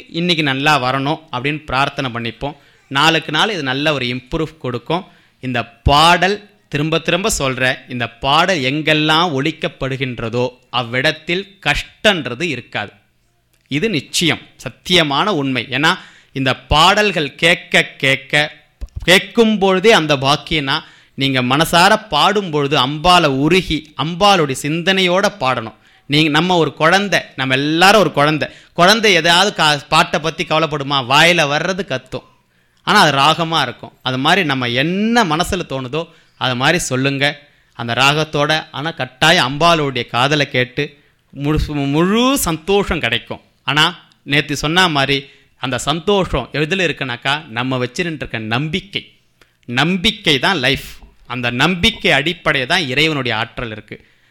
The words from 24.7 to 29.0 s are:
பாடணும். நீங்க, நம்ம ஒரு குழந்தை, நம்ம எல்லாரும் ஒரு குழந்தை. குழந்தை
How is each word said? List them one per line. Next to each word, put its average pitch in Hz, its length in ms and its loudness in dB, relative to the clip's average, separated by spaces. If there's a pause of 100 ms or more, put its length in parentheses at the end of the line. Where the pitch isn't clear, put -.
பாடணும். 123 380 -2 (320)
நீங்க, 151 200 2
நம்ம 170 280 2
ஒரு 151 160 0
குழந்தை, 175 460 2 (160)
நம்ம 131 180 -2
எல்லாரும் 165 500 4
ஒரு 156 80 0
குழந்தை. 147 360 0 (260)
குழந்தை 208 400 4